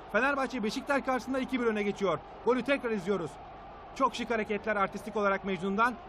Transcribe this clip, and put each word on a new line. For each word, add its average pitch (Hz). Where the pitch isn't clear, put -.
Fenerbahçe 262
Beşiktaş 254
karşısında 254
iki 262
bir 240
öne 214
geçiyor. 196
Golü 247
tekrar 269
izliyoruz. 185
Çok 269
şık 233
hareketler 214
artistik 202
olarak 196
Mecnun'dan. 196